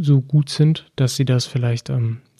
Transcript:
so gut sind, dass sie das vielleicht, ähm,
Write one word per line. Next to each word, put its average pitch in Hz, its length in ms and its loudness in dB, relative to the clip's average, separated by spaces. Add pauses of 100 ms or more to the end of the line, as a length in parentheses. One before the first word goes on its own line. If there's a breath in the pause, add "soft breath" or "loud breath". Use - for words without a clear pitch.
so 143 220 4
gut 143 260 0
sind, 156 480 0
dass 131 200 0
sie 135 100 0
das 123 180 2
vielleicht, 120 460 -4
ähm, 117 320 -4 (180)